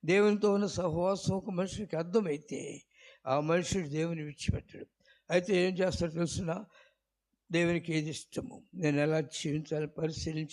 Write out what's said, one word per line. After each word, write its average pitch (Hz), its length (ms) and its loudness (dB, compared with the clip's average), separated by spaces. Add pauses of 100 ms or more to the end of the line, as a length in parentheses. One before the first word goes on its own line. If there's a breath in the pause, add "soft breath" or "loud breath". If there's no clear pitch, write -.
దేవునితో 208 480 6
ఉన్న 208 140 2
సహవాసం 185 680 0
ఒక 190 160 -4
మనిషికి 185 460 -4
అర్థమైతే 160 840 -2 (440 loud breath)
ఆ 135 140 2
మనుషుడు 165 480 0
దేవుని 160 340 -2
విడిచిపెట్టడు. - 640 -4 (440 soft breath)
అయితే 180 380 4
ఏం 185 100 -2
చేస్తాడో 175 340 0
తెలుసునా? 170 540 -2 (880 soft breath)
దేవునికి 170 420 2
ఏది 156 160 0
ఇష్టమో, - 520 -10 (120)
నేను 151 260 2
ఎలా 156 200 4
జీవించాలో 151 680 -4
పరిశీలన 160 680 -4